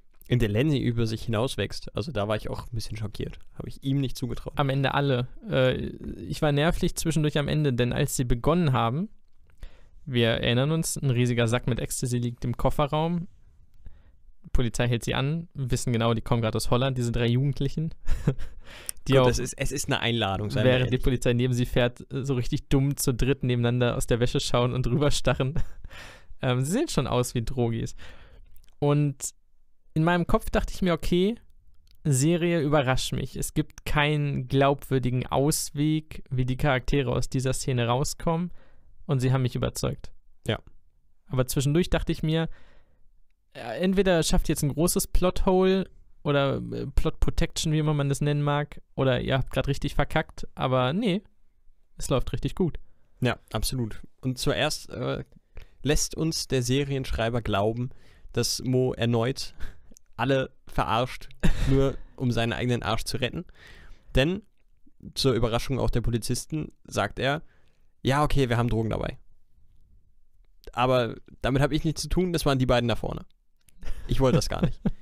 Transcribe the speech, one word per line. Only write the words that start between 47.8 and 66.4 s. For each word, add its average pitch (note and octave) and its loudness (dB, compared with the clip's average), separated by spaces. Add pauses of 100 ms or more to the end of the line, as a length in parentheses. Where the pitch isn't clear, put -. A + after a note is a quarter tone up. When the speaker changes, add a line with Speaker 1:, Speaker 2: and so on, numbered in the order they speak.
Speaker 2:
man C#3+ 0
das C#3 -2
nennen D3 0
mag, D3 -2 (120)
oder C3 2
ihr B2 0
habt C3+ -2
grad - -2
richtig C#3 -2
verkackt, - 0
aber C3 2
nee, G3+ 0 (720)
es - -6
läuft C3 0
richtig - -2
gut. F3 0 (420)
Speaker 1:
Ja, A#2+ 0 (140)
absolut. A2+ -4 (180)
Und B2+ -4
zuerst, C#3+ -2
äh, C3+ -6 (580)
lässt D3 0
uns - -2
der C3 0
Serienschreiber B2+ -2
glauben, A2+ -2 (420)
dass - -2
Mo B2+ 2
erneut A#2 -2 (600)
alle C3 0 (160)
verarscht, - -2 (140)
Speaker 2:
<laughs> - 6
Speaker 1:
nur C3+ 4 (200)
um B2 0
seinen A#2 0
eigenen A#2+ -2
Arsch A2+ -2
zu - -4
retten. - -4 (720)
Denn, E3+ 2 (720)
zur C3+ 2
Überraschung A#2 0
auch A2+ 0
der B2 0
Polizisten, A#2+ -4 (120)